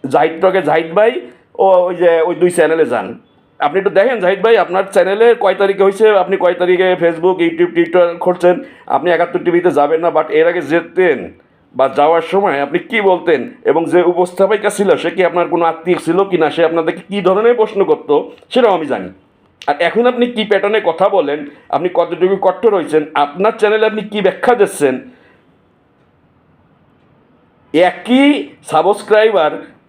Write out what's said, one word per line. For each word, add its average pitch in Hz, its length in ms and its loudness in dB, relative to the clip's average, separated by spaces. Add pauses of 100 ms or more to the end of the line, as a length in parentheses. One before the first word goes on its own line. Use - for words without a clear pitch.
জাহিদ 160 380 0
টকে 185 160 2
জাহিদ 160 320 -2
ভাই, 226 280 2 (320)
ও, 190 260 2
ওই 180 160 -2
যে 165 260 2
ওই 165 140 0
দুই 175 140 2
চ্যানেলে 160 360 2
যান, 110 340 -6 (400)
আপনি 147 180 -2
একটু 196 120 -2
দেখেন 240 300 0
জাহিদ 185 220 -2
ভাই 226 160 4
আপনার 180 340 0
চ্যানেলে 208 480 2
কয় 185 160 0
তারিখে 196 280 0
হয়েছে, 196 260 4
আপনি 190 280 2
কয় 180 160 0
তারিখে 180 460 2
Facebook, 170 400 0
YouTube, 170 380 0
Twitter 170 400 2
খুলছেন, 180 460 0 (220)
আপনি 147 260 -2
একাত্তর 170 320 -2
টিভিতে 175 280 0
যাবেন 143 300 0
না, 175 80 0
but 151 200 -2
এর 156 180 2
আগে 175 140 -2
যেতেন 156 720 -2 (420)
বা 131 140 2
যাওয়ার 156 320 2
সময় 175 400 -2
আপনি 143 180 -4
কি 214 220 -4
বলতেন 165 500 0 (120)
এবং 156 220 0
যে 170 180 2
উপস্থাপিকা 190 680 0
ছিল 196 280 0
সে 165 140 -4
কি 180 140 -2
আপনার 170 220 0
কোনো 165 180 -2
আত্মীয় 165 320 -2
ছিল 175 260 -2
কি 185 140 -2
না, 156 140 0
সে 165 140 0
আপনাদেরকে 165 440 -2
কী 202 120 -4
ধরনের 208 340 2
প্রশ্ন 214 280 -2
করতো 151 480 -2 (180)
সেটাও 233 240 2
আমি 160 120 -4
জানি। 101 240 -8 (580)
আর 147 120 0
এখন 170 260 0
আপনি 247 200 0
কী 220 180 -6
প্যাটার্নে 202 400 0
কথা 185 260 0
বলেন, 151 360 -2 (240)
আপনি 165 240 -2
কতটুকু 170 480 0
কট্টর 208 320 0
হয়েছেন, 156 400 0
আপনার 170 380 0
চ্যানেলে 214 340 0
আপনি 214 160 -2
কী 208 200 -6
ব্যাখ্যা 190 340 2
দিচ্ছেন, 147 540 -2 (2750)
একই 233 760 2 (140)
সাবস্ক্রাইবার 202 880 0 (380)